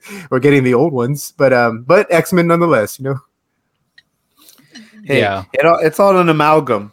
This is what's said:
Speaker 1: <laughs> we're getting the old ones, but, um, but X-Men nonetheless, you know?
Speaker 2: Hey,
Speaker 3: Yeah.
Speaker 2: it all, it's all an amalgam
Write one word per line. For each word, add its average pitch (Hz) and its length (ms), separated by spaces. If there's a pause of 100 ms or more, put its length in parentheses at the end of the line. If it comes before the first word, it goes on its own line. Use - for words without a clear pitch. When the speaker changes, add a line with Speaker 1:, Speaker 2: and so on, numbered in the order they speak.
(140)
Speaker 1:
<laughs> 185 160
we're 131 80
getting 143 240
the 127 120
old 147 180
ones, 131 440
but, 131 160
um, 117 300
but 175 300
X-Men 170 340
nonetheless, 165 540
you 131 60
know? 135 120 (1900)
Speaker 2:
Hey, 139 160
Speaker 3:
Yeah. 98 320
Speaker 2:
it 139 140
all, 170 140
it's 160 200
all 196 160
an 180 120
amalgam 147 640